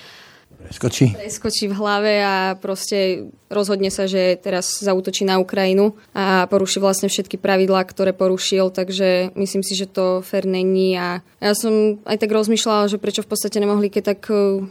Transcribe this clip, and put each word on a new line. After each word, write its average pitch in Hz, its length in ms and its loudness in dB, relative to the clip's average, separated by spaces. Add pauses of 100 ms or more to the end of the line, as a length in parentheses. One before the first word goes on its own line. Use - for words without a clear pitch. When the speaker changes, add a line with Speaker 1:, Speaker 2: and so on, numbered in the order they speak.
(600)
Speaker 1:
Preskočí. 120 560 0
Speaker 2:
preskočí 208 560 -6
v 196 80 -4
hlave 208 400 2
a 190 400 0
proste 190 720 -2 (160)
rozhodne 196 400 0
sa, 190 240 -2
že 185 320 2
teraz 185 400 -4
zaútočí 190 400 0
na 190 160 4
Ukrajinu 196 560 2 (160)
a 190 400 2
poruší 196 320 0
vlastne 190 240 2
všetky 190 320 -4
pravidlá, 190 480 2
ktoré 190 240 0
porušil, 185 560 2
takže 185 720 0
myslím 196 240 -2
si, 190 160 -6
že 190 80 -6
to 185 320 0
fér 185 240 -4
není 185 560 2
a 175 240 -4 (160)
ja 208 160 0
som 214 480 2
aj 214 160 -2
tak 214 160 0
rozmýšľala, 214 560 2
že 202 80 -2
prečo 214 240 -4
v - 80 -12
podstate 208 240 -4
nemohli 208 320 2
keď 196 160 -4
tak, 202 240 -4
e, 196 440 0